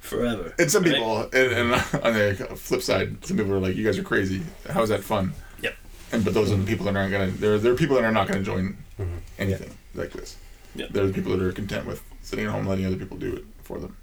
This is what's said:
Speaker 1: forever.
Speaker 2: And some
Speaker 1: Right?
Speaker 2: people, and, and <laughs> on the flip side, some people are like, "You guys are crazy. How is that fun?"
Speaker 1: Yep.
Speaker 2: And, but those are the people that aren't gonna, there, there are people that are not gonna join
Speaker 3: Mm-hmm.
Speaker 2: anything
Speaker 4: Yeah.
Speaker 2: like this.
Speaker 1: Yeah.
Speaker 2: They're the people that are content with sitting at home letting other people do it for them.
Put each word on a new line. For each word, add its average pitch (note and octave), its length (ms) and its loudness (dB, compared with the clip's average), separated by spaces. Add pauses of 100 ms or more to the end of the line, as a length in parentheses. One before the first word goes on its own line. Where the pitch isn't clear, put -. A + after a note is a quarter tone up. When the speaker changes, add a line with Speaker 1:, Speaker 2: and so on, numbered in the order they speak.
Speaker 1:
forever. - 580 -4
Speaker 2:
And E3+ 100 4
some G3+ 140 4
Speaker 1:
Right? E3 120 6
Speaker 2:
people, A2+ 260 2 (120)
and, C3 200 4
and A#2+ 200 4
<laughs> - 0 -
on - 420 2
the G#2 420 2
flip - 260 -2
side, G2 420 0
some F#3+ 120 -2
people G2 180 2
are G2 60 4
like, F#2 160 2
"You G#2+ 80 -2
guys G2+ 140 4
are F#2+ 40 -4
crazy. F#2+ 400 0 (260)
How D3 140 0
is A2 60 2
that G#2 160 0
fun?" G2 280 0 (300)
Speaker 1:
Yep. - 140 -4 (340)
Speaker 2:
And, A#2 140 2
but G2 100 2
those G#2 160 4
are G2+ 60 4
the G2 100 2
people G2+ 200 0
that G2+ 100 2
aren't F#2+ 160 0
gonna, G2 180 2
there, G#2 280 2
there A2+ 140 4
are B2 40 4
people C#3 180 4
that B2 100 4
are A2+ 60 4
not G#2 160 4
gonna G2 160 0
join F#2+ 340 -2 (220)
Speaker 3:
Mm-hmm. F2 180 -4 (220)
Speaker 2:
anything G2 320 -2 (240)
Speaker 4:
Yeah. - 60 -8
Speaker 2:
like E2+ 120 -6
this. - 240 -12 (380)
Speaker 1:
Yeah. - 160 -8
Speaker 2:
They're G2 160 2
the F#2+ 60 2
people F#2 240 0
that F#2 100 2
are F#2 60 0
content G#2 340 -4
with G2+ 160 -8 (200)
sitting - 240 -4
at G#2 40 -2
home G#2 160 -2
letting G2 200 0
other F#2 100 0
people - 200 -10
do - 200 -6
it - 80 -10 (180)
for - 160 -10
them. - 240 -10